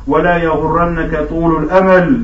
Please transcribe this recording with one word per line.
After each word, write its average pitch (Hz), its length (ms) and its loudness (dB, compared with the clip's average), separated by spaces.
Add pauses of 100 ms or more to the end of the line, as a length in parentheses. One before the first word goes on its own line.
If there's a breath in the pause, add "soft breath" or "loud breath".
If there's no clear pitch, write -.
ولا 160 300 0
يغرنك 160 920 -2
طول 165 340 0
الأمل، 180 600 2